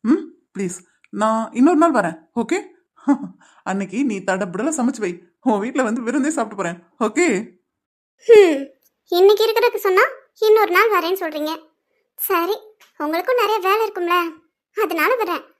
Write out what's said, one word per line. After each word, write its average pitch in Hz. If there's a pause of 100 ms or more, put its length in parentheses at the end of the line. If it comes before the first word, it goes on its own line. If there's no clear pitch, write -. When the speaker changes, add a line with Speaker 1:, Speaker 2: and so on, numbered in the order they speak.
Speaker 1:
ம், 302 (300)
ப்ளீஸ், 185 (360)
நான் 220 (100)
இன்னொரு 294
நாள் 330
வரேன், 170 (200)
ஓகே? 240 (380)
<laughs> - (280)
அன்னைக்கு 196
நீ 220
தடபுடலா 190
சமைச்சு 240
வை, 175 (320)
உன் 214
வீட்ல 262
வந்து 233
விருந்தே 254
சாப்பிட்டு 220
போறேன், 175 (220)
ஓகே? 269 (1000)
Speaker 2:
ஹம், 381 (520)
இன்னைக்கு 392
இருக்கிறதுக்கு 453
சொன்னா 381 (380)
இன்னொரு 427
நாள் 415
வரேன்னு 359
சொல்றீங்க. 311 (680)
சரி, 359 (440)
உங்களுக்கும் 349
நிறைய 427
வேலை 392
இருக்கும்ல, 359 (600)
அதனால 339
வரேன். 392 (180)